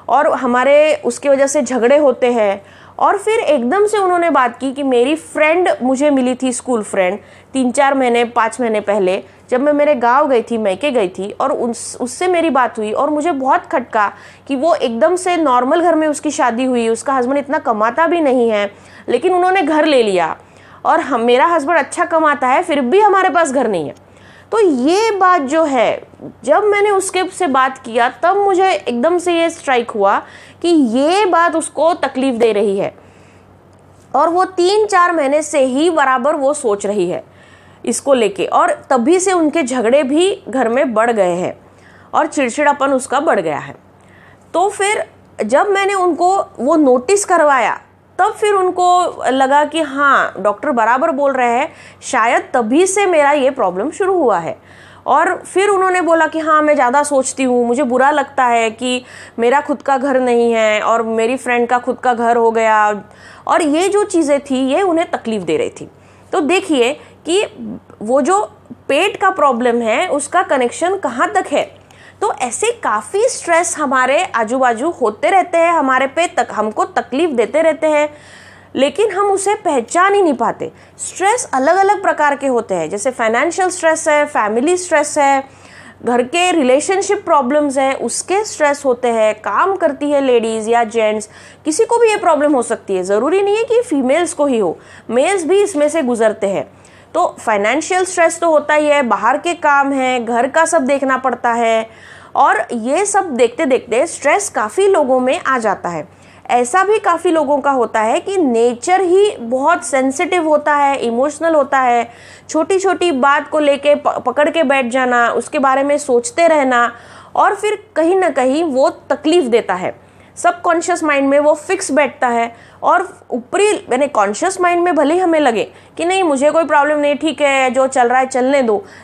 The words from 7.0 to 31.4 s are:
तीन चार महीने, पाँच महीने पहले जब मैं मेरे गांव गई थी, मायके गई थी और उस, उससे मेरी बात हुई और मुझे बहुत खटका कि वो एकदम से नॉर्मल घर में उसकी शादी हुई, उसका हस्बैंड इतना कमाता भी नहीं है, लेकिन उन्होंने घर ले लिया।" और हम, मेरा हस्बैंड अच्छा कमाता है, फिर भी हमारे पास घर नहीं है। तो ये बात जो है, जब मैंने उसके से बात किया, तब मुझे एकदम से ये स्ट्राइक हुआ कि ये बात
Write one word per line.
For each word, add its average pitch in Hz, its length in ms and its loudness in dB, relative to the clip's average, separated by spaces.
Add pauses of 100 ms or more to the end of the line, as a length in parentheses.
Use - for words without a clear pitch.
तीन 254 200 0
चार 277 220 2
महीने, 240 300 2
पाँच 226 360 -2
महीने 220 200 0
पहले 196 440 -2 (260)
जब 247 100 0
मैं 294 120 2
मेरे 294 220 2
गांव 254 340 2
गई 240 140 2
थी, 233 160 -4
मायके 214 320 -2
गई 233 180 0
थी 190 220 -8 (100)
और - 120 0
उस, - 480 -6
उससे 254 280 -4
मेरी 330 220 0
बात 247 280 -2
हुई 214 140 -6
और 285 180 -2
मुझे 302 220 -2
बहुत 277 340 -2
खटका 240 460 -2 (360)
कि 277 80 -4
वो 320 180 2
एकदम 240 420 0
से 359 200 -2
नॉर्मल 277 440 2
घर 330 140 2
में 311 140 0
उसकी 302 220 -4
शादी 254 340 -2
हुई, 240 240 0
उसका 226 240 -2
हस्बैंड 262 260 0
इतना 294 200 -4
कमाता 247 480 0
भी 339 140 0
नहीं 254 300 2
है, 208 220 -2 (360)
लेकिन 247 260 0
उन्होंने 370 280 2
घर 302 220 0
ले 285 180 4
लिया।" 180 340 0 (500)
और 311 140 4
हम, 262 200 -2
मेरा 247 260 4
हस्बैंड 330 320 0
अच्छा 294 260 -2
कमाता 320 420 0
है, 277 160 2
फिर 311 180 -2
भी 254 200 2
हमारे 392 300 4
पास 330 220 0
घर 240 160 0
नहीं 170 180 -2
है। - 80 -10 (580)
तो 440 80 0
ये 349 500 2
बात 370 320 2
जो 302 220 0
है, 247 380 0 (420)
जब 320 200 2
मैंने 415 260 2
उसके 381 380 -2
से 370 180 -4
बात 262 320 0
किया, 233 300 -2 (140)
तब 359 140 2
मुझे 381 340 2
एकदम 311 480 0
से 339 140 -2
ये 330 180 0
स्ट्राइक 247 400 -2
हुआ 208 280 0 (440)
कि 330 60 0
ये 302 560 2
बात 339 320 2